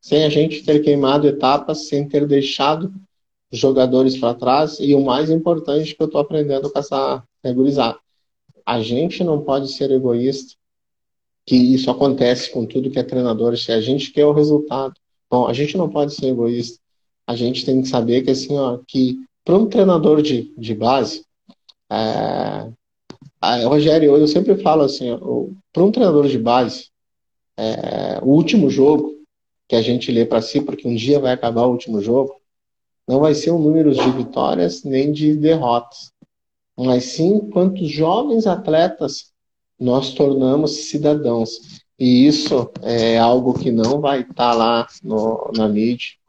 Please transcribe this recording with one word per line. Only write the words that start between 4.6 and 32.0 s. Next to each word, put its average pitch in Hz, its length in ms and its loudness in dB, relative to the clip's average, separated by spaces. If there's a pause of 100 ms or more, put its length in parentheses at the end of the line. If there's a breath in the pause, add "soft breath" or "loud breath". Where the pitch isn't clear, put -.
E 143 140 2
o 139 100 4
mais 135 260 0
importante 160 680 -2
que - 80 -2
eu 151 60 -2
tô 143 80 -4
aprendendo 143 520 -2
com - 100 -6
essa 135 440 -4 (320)
gurizada, 131 420 0 (680)
a 117 160 -2
gente 135 420 -4
não 156 180 0
pode 139 300 -4
ser 135 200 -4
egoísta, 131 640 -2 (920)
que 127 100 0
isso 127 360 4
acontece 123 600 0
com 117 140 -6
tudo 131 240 -4
que 135 100 -4
é 123 40 -2
treinador, 120 540 -2
se - 140 -6
a 113 100 0
gente 131 300 -4
quer 147 140 2
o 147 80 4
resultado. 147 600 0 (360)
Bom, 123 180 2
a 117 60 -2
gente 147 240 -4
não 165 120 -2
pode 147 240 -2
ser - 140 -6
egoísta. 120 520 -4 (480)
A 120 80 -4
gente 120 300 -4
tem 131 160 2
que 131 60 -4
saber 120 360 0
que, 139 80 0
assim, 131 260 -4
ó, 123 280 -4
que 127 320 -2 (280)
pra 170 100 2
um 220 120 4
treinador 170 540 4
de, 139 360 -4
de 113 180 -6
base, 110 480 -2 (680)
é, 104 800 -4 (720)
a, 120 240 0
Rogério, 151 480 4
eu, 147 40 6
eu 151 100 6
sempre 196 300 2
falo 156 260 2
assim, 131 280 -2
ó, 120 60 -6
o, - 360 -6 (180)
pra 170 120 2
um 202 80 4
treinador 165 360 4
de 131 100 0
base, 117 500 0 (680)
é, - 640 -6
o 123 80 -2
último 160 400 4
jogo 147 440 2 (540)
que - 80 -2
a 117 60 4
gente 120 300 -2
lê 117 140 2
pra 113 160 0
si, 143 200 -4
porque - 260 -8
um 120 80 -2
dia 131 240 2
vai 127 140 0
acabar 123 320 -2
o 127 60 4
último 113 300 -4